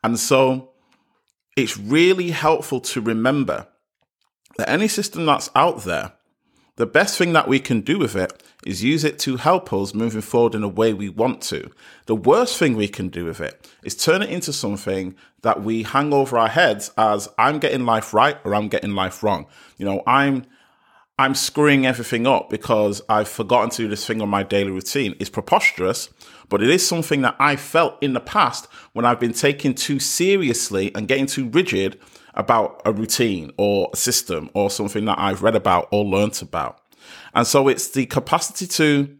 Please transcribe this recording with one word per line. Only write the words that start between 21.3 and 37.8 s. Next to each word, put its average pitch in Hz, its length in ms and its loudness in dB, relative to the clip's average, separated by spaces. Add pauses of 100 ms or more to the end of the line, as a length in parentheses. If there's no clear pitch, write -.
screwing 143 520 2
everything 120 400 -2
up 131 240 2
because 104 580 0
I've 107 200 2
forgotten 113 420 0
to 113 140 -6
do 104 40 -4
this 104 180 -6
thing 110 140 -4
on 104 80 -2
my 98 140 0
daily 98 280 0
routine." 98 480 -4
It's - 120 -8
preposterous, - 800 -2 (400)
but 101 120 2
it 120 60 4
is 180 180 4
something 156 360 0
that 120 160 2
I 143 180 2
felt 151 460 0
in 135 100 0
the 123 80 -2
past - 480 -2 (240)
when 117 140 0
I've 120 140 2
been 120 120 0
taken 139 400 0
too 135 260 -2
seriously 131 960 0
and 104 140 -6
getting 131 160 0
too 135 240 -4
rigid 110 500 0 (360)
about 107 500 0
a 110 80 2
routine 104 640 -2
or 101 380 2
a - 20 -6
system 87 560 -4
or 101 160 0
something 104 380 -4
that 104 120 0
I've 95 240 -2
read 110 140 2
about 90 340 2
or 104 140 2
learnt 101 380 0
about. 76 400 -8 (500)
And 120 140 2
so 139 200 4
it's 127 220 2